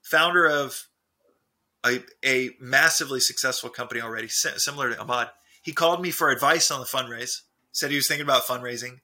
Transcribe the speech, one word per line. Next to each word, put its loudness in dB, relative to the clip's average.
founder 4
of -2
a, 2
a 2
massively 2
successful -2
company -6
already, -8
si-, -4
similar -2
to -8
Ahmad. -2
He -10
called 2
me -4
for 2
advice 2
on -4
the -10
fundraise, -6
said -2
he 0
was 0
thinking -2
about 4
fundraising -8